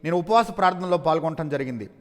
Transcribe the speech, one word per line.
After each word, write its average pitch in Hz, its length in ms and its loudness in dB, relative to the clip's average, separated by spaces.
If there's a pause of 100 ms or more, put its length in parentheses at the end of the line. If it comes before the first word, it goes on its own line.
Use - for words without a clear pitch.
నేను 165 120 0
ఉపవాస 220 340 2
ప్రార్థనలో 180 460 0
పాల్గొనటం 160 520 -2
జరిగింది. 131 360 -6 (160)